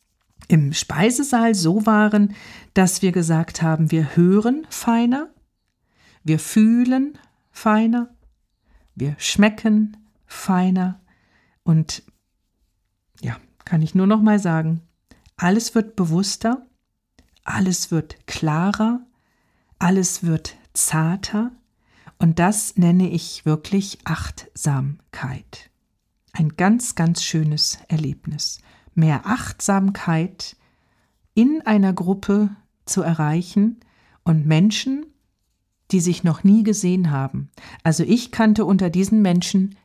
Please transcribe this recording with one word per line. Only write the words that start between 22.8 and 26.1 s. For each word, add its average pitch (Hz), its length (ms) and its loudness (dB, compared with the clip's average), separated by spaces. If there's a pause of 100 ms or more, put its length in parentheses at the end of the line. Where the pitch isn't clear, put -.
ich - 360 -8
wirklich 190 580 -2
Achtsamkeit. - 1700 -8 (640)